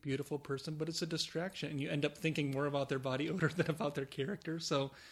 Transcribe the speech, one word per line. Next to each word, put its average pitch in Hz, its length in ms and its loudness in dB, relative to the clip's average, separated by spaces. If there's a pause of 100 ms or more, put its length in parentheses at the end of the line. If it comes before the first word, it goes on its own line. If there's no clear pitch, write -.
beautiful 139 380 -2
person, 143 340 -4
but 156 140 -2
it's 165 140 -2
a 175 40 0
distraction, 165 640 -2
and 143 100 -2
you 156 80 0
end 147 160 2
up 147 140 0
thinking 151 320 2
more 139 160 2
about 139 220 2
their 135 100 2
body 131 320 0
<laughs> - 0 -
odor 165 160 4
than 160 240 2
about 147 240 0
their 139 120 -2
character. 160 520 -2
So 139 320 2 (220)